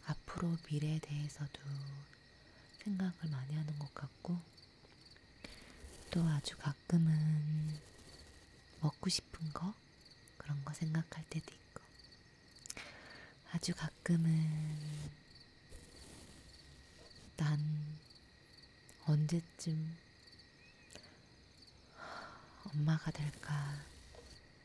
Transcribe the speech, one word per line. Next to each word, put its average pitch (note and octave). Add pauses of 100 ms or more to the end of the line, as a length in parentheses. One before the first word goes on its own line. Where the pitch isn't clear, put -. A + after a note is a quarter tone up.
앞으로 E3+ (120)
미래에 D3+
대해서도 D3 (1200)
생각을 F#3+ (180)
많이 C3+
하는 D3+
것 D3
같고, - (1700)
또 F3
아주 D3
가끔은 D#3 (1000)
먹고 D#3
싶은 -
거? F#3 (640)
그런 C#3+
거 D3+
생각할 D#3+
때도 -
있고, - (1700)
아주 E3+
가끔은 D#3+ (2500)
난 D3+ (1500)
언제쯤 D#3 (2750)
엄마가 D3+
될까? D3 (800)